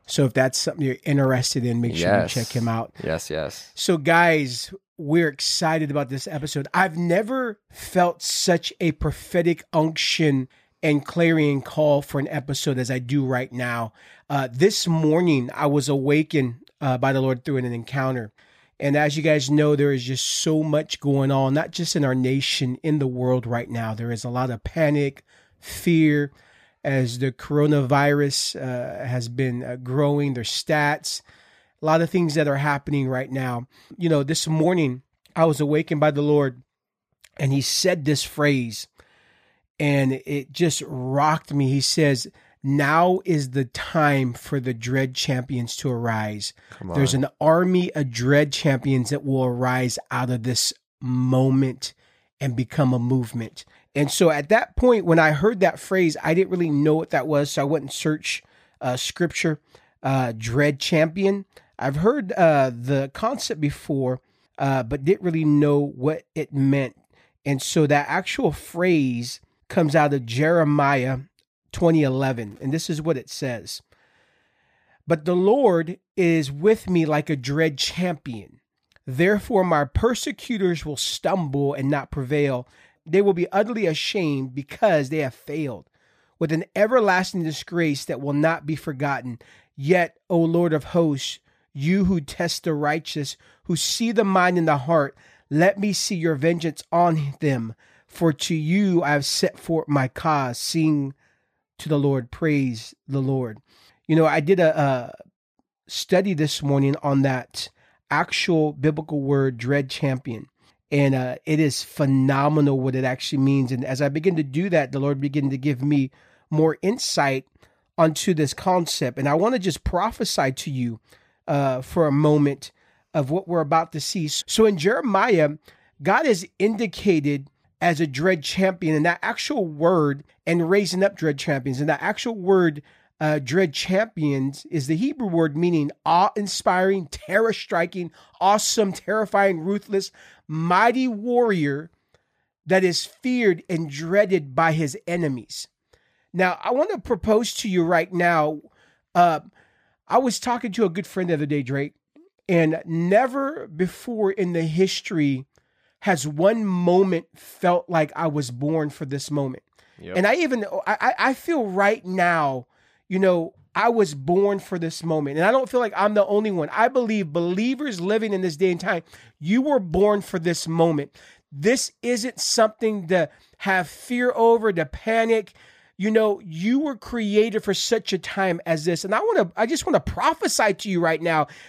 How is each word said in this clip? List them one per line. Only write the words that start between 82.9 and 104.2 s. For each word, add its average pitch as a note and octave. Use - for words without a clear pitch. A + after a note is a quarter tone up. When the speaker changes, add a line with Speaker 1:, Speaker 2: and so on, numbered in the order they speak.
Speaker 1:
They E3+
will G3+
be F3
utterly G#3
ashamed C#3+
because D3
they D#3
have C3
failed, C#3+
with D#3+
an E3
everlasting G3
disgrace D#3+
that C#3
will C#3+
not D3+
be D3+
forgotten. C3
Yet, E3
O F3
Lord E3+
of D3+
hosts, D#3+
you F3+
who F3+
test -
the E3+
righteous, D3
who E3+
see -
the G#3+
mind F3+
and D#3+
the D3
heart, C#3+
let F3+
me G3+
see -
your D#3+
vengeance D#3+
on D#3+
them. B2
For E3
to -
you E3+
I C#3
have C#3+
set -
forth D#3+
my C#3
cause. C#3
Sing D3+
to -
the D3
Lord, C3+
praise C3+
the C3+
Lord." C3
You D#3
know, D#3+